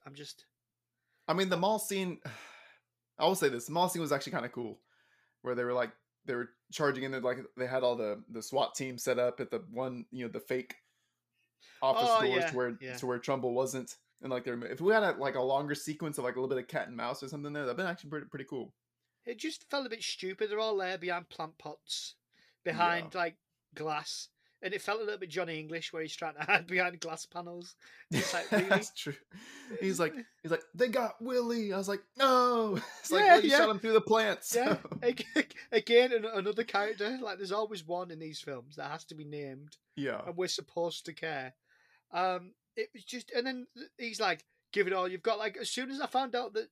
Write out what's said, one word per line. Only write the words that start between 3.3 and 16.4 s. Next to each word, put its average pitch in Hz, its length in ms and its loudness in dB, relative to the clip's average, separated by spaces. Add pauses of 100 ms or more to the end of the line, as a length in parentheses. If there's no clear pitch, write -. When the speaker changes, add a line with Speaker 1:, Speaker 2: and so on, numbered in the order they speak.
Speaker 2:
say 170 140 4
this, 120 180 -4
the 143 60 -10
mall 175 160 4
scene 170 140 -2
was 147 100 0
actually 139 200 -2
kinda 123 160 -2
cool, 117 320 -8 (640)
where 123 120 -2
they 123 100 0
were, 123 80 0
like, 120 200 0 (340)
they 131 80 -4
were 120 160 -4 (220)
charging 135 320 0
in 135 80 -4
there, 131 80 -4
like, 123 180 0 (180)
they 127 100 -2
had 131 160 0
all 123 140 4
the, 104 340 -2
the 113 120 -10
swat 135 320 0
team 131 240 -6
set 123 200 0
up 123 220 0
at 120 100 -8
the 117 80 -2 (120)
one, 123 400 -6
you 127 140 -8
know, 113 80 -8
the 113 80 -8
fake 127 360 -4 (1040)
office 226 280 6
Speaker 1:
Oh, 220 120 6
Speaker 2:
doors 196 220 4
Speaker 1:
yeah, 165 60 0
Speaker 2:
to 131 60 -2
where, 123 240 0
Speaker 1:
yeah. 127 160 -10
Speaker 2:
to 127 100 -6
where 123 120 0
Trumbull 127 360 0
wasn't. 131 420 -2 (260)
And, 131 100 -6
like, 123 120 -2
they're, 120 200 -6
if 135 160 -8
we 190 140 4
had 220 80 6
a, 180 160 4
like, 139 160 0
a 131 80 0
longer 143 320 0
sequence 151 420 -6
of, 135 80 -2
like, 123 120 -2
a 127 40 -2